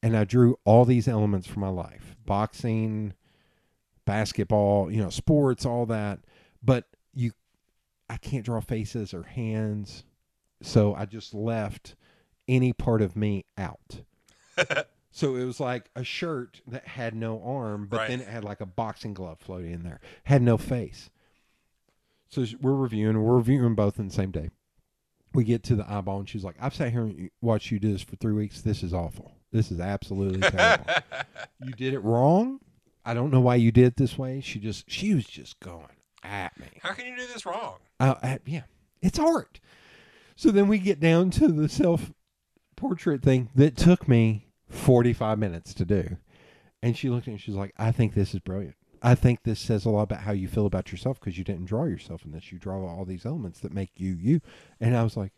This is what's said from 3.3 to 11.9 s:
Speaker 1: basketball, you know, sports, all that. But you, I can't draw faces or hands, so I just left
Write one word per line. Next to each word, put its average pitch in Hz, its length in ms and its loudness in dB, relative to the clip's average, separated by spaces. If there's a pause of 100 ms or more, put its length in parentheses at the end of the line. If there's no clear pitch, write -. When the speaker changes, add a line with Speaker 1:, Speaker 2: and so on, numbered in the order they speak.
Speaker 1:
basketball, 101 840 2
you 107 100 0
know, 95 80 -2
sports, 139 560 2
all 120 220 0
that. 104 320 -4 (440)
But 120 220 2 (280)
you, 120 180 -2 (800)
I 110 80 -8
can't 127 280 -6
draw 117 160 -4
faces 107 520 -6
or 87 100 -10
hands, 110 800 -6 (560)
so 104 340 4
I 104 100 -6
just 107 280 -16
left 107 600 -6 (520)